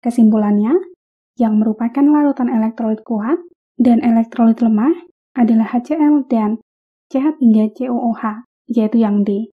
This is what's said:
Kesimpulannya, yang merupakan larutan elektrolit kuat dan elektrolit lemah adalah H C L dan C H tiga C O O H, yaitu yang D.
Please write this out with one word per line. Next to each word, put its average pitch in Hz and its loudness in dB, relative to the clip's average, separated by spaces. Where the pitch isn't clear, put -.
Kesimpulannya, 220 2
yang 214 0
merupakan 233 -2
larutan 285 2
elektrolit 220 -4
kuat 233 -4
dan 233 2
elektrolit 226 0
lemah 226 0
adalah 220 2
H 240 -6
C 320 -4
L 294 2
dan 220 -2
C 269 -4
H 302 -2
tiga 220 4
C 254 -8
O 240 -4
O 233 -4
H, 214 -8
yaitu 226 0
yang 208 0
D. 208 -6